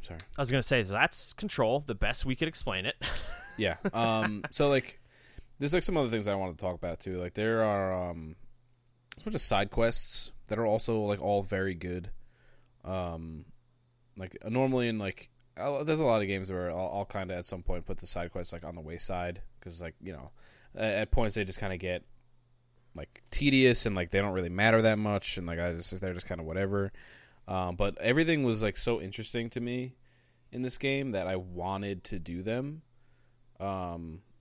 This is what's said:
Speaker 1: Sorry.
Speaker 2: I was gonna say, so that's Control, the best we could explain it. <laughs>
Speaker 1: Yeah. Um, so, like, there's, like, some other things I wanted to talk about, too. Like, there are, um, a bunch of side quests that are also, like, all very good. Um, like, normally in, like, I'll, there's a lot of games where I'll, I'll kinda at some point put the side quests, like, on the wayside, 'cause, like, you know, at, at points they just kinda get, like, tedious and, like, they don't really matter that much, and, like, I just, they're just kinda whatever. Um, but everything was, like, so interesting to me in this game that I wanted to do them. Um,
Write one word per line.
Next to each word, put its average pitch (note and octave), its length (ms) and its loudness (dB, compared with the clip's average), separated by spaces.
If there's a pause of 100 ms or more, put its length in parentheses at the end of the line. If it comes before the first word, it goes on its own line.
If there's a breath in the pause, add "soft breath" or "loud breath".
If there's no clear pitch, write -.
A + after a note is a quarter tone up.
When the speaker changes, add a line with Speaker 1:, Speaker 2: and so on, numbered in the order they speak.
Speaker 1:
Sorry. E2 180 -10 (180)
Speaker 2:
I D3 40 -2
was B2 100 0
gonna C3 100 4
say, A#2+ 220 2
so F#2+ 100 -4
that's - 400 0
Control, C3+ 540 0
the A#2+ 80 -4
best - 300 0
we C3 100 2
could D#3+ 120 0
explain G2 380 -2
it. C3+ 160 -4
<laughs> - 560 -6
Speaker 1:
Yeah. F#2+ 200 2 (160)
Um, A2 580 2
so, D3 160 4
like, C3+ 320 2 (580 loud breath)
there's, C#3+ 160 0
like, F3+ 100 4
some F3+ 140 2
other C3+ 120 4
things A2 180 0
I G2+ 80 2
wanted F#2 240 -2
to - 20 -18
talk F2+ 140 -2
about, E2 240 -6
too. F#2 180 -4
Like, F2+ 160 -4
there A2+ 300 2
are, F#2+ 480 2
um, D#2+ 240 -10 (800)
a - 60 -16
bunch G#3+ 120 -4
of - 60 -2
side G2+ 300 2
quests - 600 0 (140)
that G#2 120 -2
are A2+ 60 2
also, A2 360 2
like, G#2 200 0
all G2+ 200 2
very F#2+ 320 0
good. F2+ 380 -6 (720 soft breath)
Um, E2 640 -6 (720)
like, F#2+ 180 -10 (100)
normally B2+ 440 2
in, A2 100 0
like, G2 300 -4 (260)
I'll, C#3 300 -2
there's D#3 160 2
a D#3 40 4
lot A2+ 160 6
of G2+ 60 0
games F#2+ 240 -2
where F2+ 180 -2
I'll, F2 240 -2
I'll G2+ 120 -2
kinda F#2 300 -6
at F2+ 100 -6
some F2+ 180 -8
point F2 220 0
put F2 120 -4
the F2 100 -10
side F2 240 -4
quests, F2 200 -6
like, E2+ 140 -10
on E2+ 100 -10
the F2 60 -10
wayside, F2 600 -4 (200)
'cause, F2 200 -14
like, E2 200 -10
you F#2 100 -10
know, C#2 200 -12 (440 soft breath)
at, A2 180 0
at G#2+ 180 0
points A2 240 4
they G#2 100 0
just F#2 140 -6
kinda F#2+ 180 -4
get, F2+ 260 -2 (920)
like, - 380 -16
tedious C3 540 8
and, G#2 100 0
like, F2+ 140 0
they G2 100 4
don't G2 140 2
really F2+ 160 0
matter A2 320 6
that A2 160 6
much, G#2 400 0
and, F2 100 -4
like, E2+ 120 -2
I F2 140 0
just, E2+ 280 -6
they're F#2 120 -2
just F2+ 140 -8
kinda E2+ 160 -6
whatever. G2 480 0 (560 loud breath)
Um, F#2 300 -2
but G2+ 220 0
everything D3+ 440 4
was, A2+ 180 2
like, G#2 140 2
so A#2 260 0
interesting A2+ 500 -6
to A#2+ 100 -4
me B2 340 -4 (560 soft breath)
in B2 120 -6
this B2+ 140 -2
game C3+ 340 0
that F#2 160 0
I F#2+ 100 0
wanted F#2 680 -4
to - 140 -6
do E2+ 220 -6
them. C3 400 -4 (800)
Um, F2 640 -6 (200)